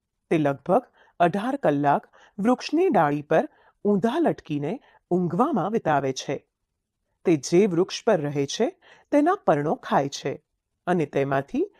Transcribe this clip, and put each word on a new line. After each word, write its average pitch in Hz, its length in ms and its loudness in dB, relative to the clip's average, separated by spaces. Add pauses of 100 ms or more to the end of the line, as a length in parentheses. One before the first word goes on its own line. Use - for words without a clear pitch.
(320)
તે 165 60 2
લગભગ 156 460 0 (360)
અઢાર 196 380 0
કલાક 147 460 2 (340)
વૃક્ષની 254 520 0
ડાળી 147 420 0
પર 165 140 2 (400)
ઊંધા 208 340 0
લટકીને 156 540 -2 (380)
ઊંઘવામાં 180 600 0
વિતાવે 139 400 0
છે. 131 240 -8 (880)
તે 180 120 4
જે 170 300 2
વૃક્ષ 180 360 -2
પર 208 180 2
રહે 143 240 -2
છે, 220 220 -2 (440)
તેના 302 340 2
પર્ણો 151 300 2
ખાય 160 340 -2
છે - 240 -8 (540)
અને 175 180 0
તેમાંથી 139 600 -2 (140)